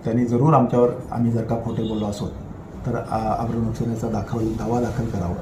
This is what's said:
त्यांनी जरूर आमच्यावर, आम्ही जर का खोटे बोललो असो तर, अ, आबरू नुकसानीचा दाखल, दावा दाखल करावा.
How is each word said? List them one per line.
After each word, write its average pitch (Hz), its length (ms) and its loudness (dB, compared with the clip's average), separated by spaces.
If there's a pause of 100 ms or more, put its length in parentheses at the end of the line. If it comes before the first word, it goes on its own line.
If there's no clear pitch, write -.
त्यांनी 117 200 2
जरूर 123 300 4
आमच्यावर, 123 340 6 (240)
आम्ही 117 180 2
जर 117 120 0
का 123 140 -2
खोटे 113 320 -2
बोललो 107 160 -2
असो 101 220 -4 (600)
तर, 117 100 -2
अ, 110 460 -2
आबरू 117 160 -2
नुकसानीचा 113 500 -2
दाखल, 107 300 -2
दावा 110 420 0
दाखल 117 240 -2
करावा. 90 380 -2